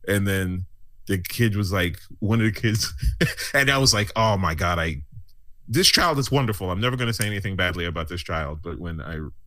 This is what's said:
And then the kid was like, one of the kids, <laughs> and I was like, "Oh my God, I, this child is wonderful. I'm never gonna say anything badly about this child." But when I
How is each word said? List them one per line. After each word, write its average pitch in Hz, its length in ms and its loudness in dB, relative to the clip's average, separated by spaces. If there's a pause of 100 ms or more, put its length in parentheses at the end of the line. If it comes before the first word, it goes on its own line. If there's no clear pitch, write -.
And 98 200 2
then 92 380 0 (440)
the 98 100 2
kid 104 380 0
was 98 160 0
like, 90 260 0 (220)
one 107 200 4
of 107 60 4
the 104 120 0
kids, 110 340 0 (320)
<laughs> - 300 -4
and 139 160 4
I 139 80 4
was 135 160 6
like, 104 220 0
"Oh 110 220 4
my 82 160 2
God, 87 240 0
I, 80 240 -2 (640)
this - 220 4
child 170 300 4
is 120 120 -2
wonderful. 110 400 0
I'm 90 100 -2
never 127 160 0
gonna 117 180 -2
say 107 120 -2
anything 98 300 -4
badly 87 300 -2
about 80 220 -6
this 85 140 -8
child." 78 400 -6
But 73 160 -10
when 82 220 -8
I 78 180 -10 (280)